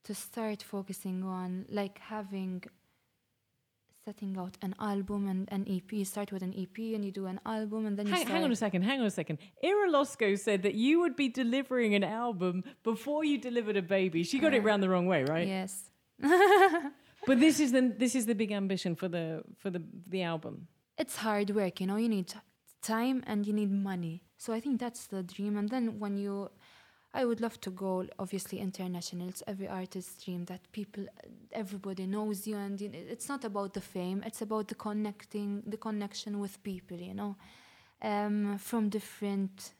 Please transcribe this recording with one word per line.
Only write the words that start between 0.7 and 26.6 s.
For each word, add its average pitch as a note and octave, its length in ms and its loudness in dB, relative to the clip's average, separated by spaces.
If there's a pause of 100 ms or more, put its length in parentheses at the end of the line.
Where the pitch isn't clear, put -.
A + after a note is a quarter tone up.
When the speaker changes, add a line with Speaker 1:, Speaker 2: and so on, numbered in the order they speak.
Speaker 1:
on, F#3 460 -4
like, G3+ 280 -4
having, F#3+ 640 -6 (1400)
setting G3 320 -6
out F#3 240 -8
an F#3+ 180 -4
album G3+ 500 -2
and F#3+ 220 -2
an G3 160 -2
E F#3+ 140 -2
P. G3+ 180 -8
You G3 60 0
start G3+ 260 -4
with F#3+ 120 -4
an F#3 100 -4
E F#3+ 140 -4
P A3 280 -6
and G#3+ 100 -2
you G3 60 -4
do F#3+ 160 -6
an F#3 200 -6
album A3 400 -2
and G3+ 120 0
then G#3 80 -2
you G#3 60 2
Speaker 2:
Hang, F4+ 140 2
hang D#4+ 180 2
on C4+ 80 4
a A3 40 2
Speaker 1:
start A3+ 160 0
Speaker 2:
second, F3+ 100 2
hang B3+ 180 2
on A#3 60 4
a G3+ 40 4
second. D#3+ 280 -4 (240)
Ira G4 260 6
Losco C4 500 4
said G3 260 2
that G3+ 100 2
you C4+ 260 6
would E4+ 160 2
be C#4 140 2
delivering B3 640 2
an G3+ 100 6
album F#3 600 0 (180)
before C#4+ 420 0
you C#4+ 140 4
delivered A3 400 0
a F#3+ 40 2
baby. F3+ 400 2
She F3 160 0
got D#4+ 100 6
it C#4 80 6
Speaker 1:
Correct. G#3 100 4
Speaker 2:
round G#3 160 6
the F#3 80 4
wrong F3+ 160 6
way, E3+ 180 4
right? D#3+ 240 2
Speaker 1:
Yes. F#3+ 420 -6 (300)
<laughs> F4 720 8 (340)
Speaker 2:
But B3+ 140 6
this D#4 180 8
is C#4+ 140 4
the, C4 80 6 (160)
this A#3+ 180 2
is B3 120 2
the A#3 80 2
big G#3 180 0
ambition G3 420 0
for F#3 140 -4
the, D#3+ 340 -4 (140)
for - 140 -6
the, F3 120 -4 (240)
the F#3 180 -2
album. E3 440 -6 (300)
Speaker 1:
It's - 180 -2
hard G#3 360 2
work, G3 280 0
you F#3 60 0
know, G3 100 0
you A#3 140 2
need F#3+ 180 0
t-, - 100 -12 (440)
time B3 440 0
and G#3 200 0
you G#3 80 0
need G#3 180 2
money. F3+ 500 -2 (140)
So - 160 -6
I A3+ 80 -2
think C4 180 0
that's A#3+ 280 -6
the F#3+ 160 -6
dream. G3+ 340 -4
And G#3 140 0
then A3+ 280 -2
when G3+ 200 -2
you, G3+ 320 -4 (640)